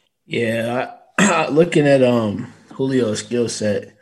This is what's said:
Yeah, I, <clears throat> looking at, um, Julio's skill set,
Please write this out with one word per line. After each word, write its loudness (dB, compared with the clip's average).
Yeah, -4
I, 2
<clears throat> -6
looking 2
at, 4
um, 0
Julio's -2
skill -2
set, -6